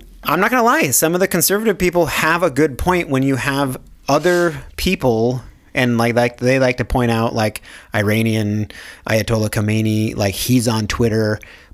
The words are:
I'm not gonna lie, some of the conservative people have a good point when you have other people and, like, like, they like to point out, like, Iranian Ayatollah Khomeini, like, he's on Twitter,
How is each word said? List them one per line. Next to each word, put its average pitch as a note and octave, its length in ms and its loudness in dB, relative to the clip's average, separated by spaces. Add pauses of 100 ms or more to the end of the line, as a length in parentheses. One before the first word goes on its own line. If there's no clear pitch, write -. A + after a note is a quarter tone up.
(260)
I'm D3 140 0
not G#3+ 120 2
gonna B3+ 120 2
lie, B3 280 2
some E3 240 2
of F3+ 40 0
the F#3+ 80 2
conservative G3+ 520 0
people F3 260 2
have E3 380 0
a E3+ 80 2
good C3+ 260 2
point F3 320 0
when C3+ 140 2
you C3+ 140 2
have C#3 400 -2 (300)
other E3+ 460 2 (240)
people B2+ 640 0 (320)
and, B2 240 0
like, A#2 180 2
like, B2 240 0
they B2+ 200 2
like B2+ 180 0
to A#2+ 80 -4
point B2 240 0
out, A#2 240 0
like, A2 280 -2 (340)
Iranian G#2+ 720 0 (400)
Ayatollah A2 420 0
Khomeini, A2 640 0
like, G2+ 200 -2
he's B2 320 0
on A2 180 0
Twitter, G#2+ 540 0 (340)